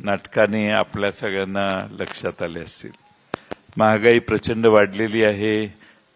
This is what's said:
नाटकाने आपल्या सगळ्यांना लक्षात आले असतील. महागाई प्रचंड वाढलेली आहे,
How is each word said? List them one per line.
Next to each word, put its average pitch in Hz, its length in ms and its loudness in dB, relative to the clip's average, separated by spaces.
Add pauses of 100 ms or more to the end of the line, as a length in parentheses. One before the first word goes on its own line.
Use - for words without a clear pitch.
नाटकाने 104 680 0
आपल्या 101 420 -2
सगळ्यांना 98 800 -4
लक्षात 98 520 -8
आले 85 180 -8
असतील. - 300 -14 (840)
महागाई 110 420 4
प्रचंड 113 480 0
वाढलेली 107 580 4
आहे, 107 500 0 (420)